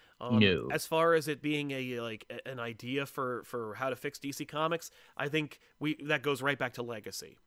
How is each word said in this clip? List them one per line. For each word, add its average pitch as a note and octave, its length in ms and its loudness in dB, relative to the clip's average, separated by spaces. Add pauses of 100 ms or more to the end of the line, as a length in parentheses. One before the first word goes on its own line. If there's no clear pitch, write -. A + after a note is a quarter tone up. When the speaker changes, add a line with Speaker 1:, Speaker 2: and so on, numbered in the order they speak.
(220)
Speaker 1:
Um, A#2 180 4
Speaker 2:
No. E2+ 320 6
Speaker 1:
as D#3 140 -2
far E3 280 6
as D3+ 140 4
it D3 140 -4
being D3 300 0
a, B2+ 280 -4
like, A2+ 300 -6
a, A#2+ 200 -10
an B2 120 -8
idea A#2+ 440 -2
for, B2+ 380 -2
for A2+ 320 -6
how C3 140 0
to B2+ 80 -2
fix - 200 -6
D C#3 140 -6
C C#3+ 140 -8
Comics, D#3+ 460 -2 (260)
I C#3+ 100 -2
think D3 320 -2 (220)
we, D3+ 240 0
that D3+ 180 2
goes C#3 180 2
right C#3 160 2
back B2+ 180 -2
to A#2+ 80 -4
legacy. A2 520 -8 (120)